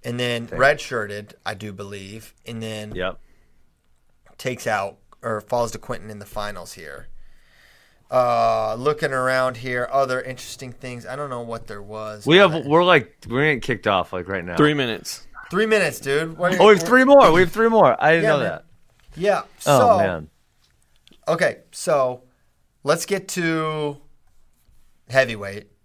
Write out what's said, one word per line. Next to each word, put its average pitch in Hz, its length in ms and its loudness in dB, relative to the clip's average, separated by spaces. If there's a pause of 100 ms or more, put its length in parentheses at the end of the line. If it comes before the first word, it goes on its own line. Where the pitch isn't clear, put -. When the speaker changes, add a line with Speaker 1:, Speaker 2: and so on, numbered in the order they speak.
Speaker 1:
And 123 160 -8
then 120 280 -4
Speaker 2:
Thank - 140 -4
Speaker 1:
redshirted, 107 720 -2 (120)
I 107 100 -6
do 104 180 -12
believe, 101 600 -16 (120)
and 113 180 -12
then 107 320 -10
Speaker 2:
Yep. 92 240 -6 (1200)
Speaker 1:
takes 127 280 -8
out 101 320 -2 (240)
or 110 200 -4
falls 120 320 -2
to 110 40 -12
Quentin 107 320 -12
in 104 100 -14
the 98 60 -16
finals 101 480 -10
here. 76 340 -16 (1000)
Uh, 113 680 2
looking 147 360 -2
around 131 460 0
here, 123 340 -4
other 131 300 0
interesting 127 500 -14
things. 123 340 -14
I 123 100 -10
don't 143 140 -10
know 120 120 -8
what 117 260 -10
there 101 140 -14
was. 107 440 -12
Speaker 2:
We 156 120 6
have, 190 160 8
Speaker 1:
but 156 120 -6
Speaker 2:
we're, 160 180 2
like, 175 340 2 (120)
we're 127 140 -2
getting 147 160 0
kicked 107 280 -6
off, 95 260 0
like, 90 140 -8
right 95 160 -6
now. 87 140 -10
Speaker 3:
Three 151 160 4
minutes. 123 540 -6 (240)
Speaker 1:
Three 208 140 0
minutes, 196 340 0
dude. 156 380 -4
What 180 220 0
Speaker 2:
Oh, 196 80 8
we 214 60 10
have 170 80 4
Speaker 1:
we're 170 60 -4
Speaker 2:
three 254 160 6
more. 262 280 10
We 175 100 6
have 175 100 2
three 226 180 2
more. 190 320 6
I 151 120 4
didn't 170 100 2
Speaker 1:
Yeah, 220 80 2
Speaker 2:
know 147 80 4
Speaker 1:
man. 113 100 -2
Speaker 2:
that. 80 160 -10 (500)
Speaker 1:
Yeah. 180 260 0 (260)
Speaker 2:
Oh, 139 120 6
Speaker 1:
So, - 180 6
Speaker 2:
man. 85 320 -2 (1000)
Speaker 1:
okay, 160 300 0 (140)
so 131 520 -2 (600)
let's 147 220 0
get 190 240 -6
to 156 680 -4 (1120)
heavyweight 107 580 -2 (180)